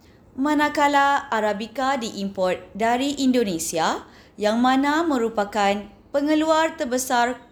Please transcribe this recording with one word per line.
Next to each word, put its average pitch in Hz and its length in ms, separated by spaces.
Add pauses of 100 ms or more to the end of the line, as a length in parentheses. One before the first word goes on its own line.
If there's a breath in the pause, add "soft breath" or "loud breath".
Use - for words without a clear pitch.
(380 soft breath)
manakala 285 960
Arabica 226 640
diimport 196 640 (160)
dari 247 400
Indonesia 226 880 (320 loud breath)
yang 214 240
mana 277 400
merupakan 214 800 (320)
pengeluar 311 640
terbesar 254 720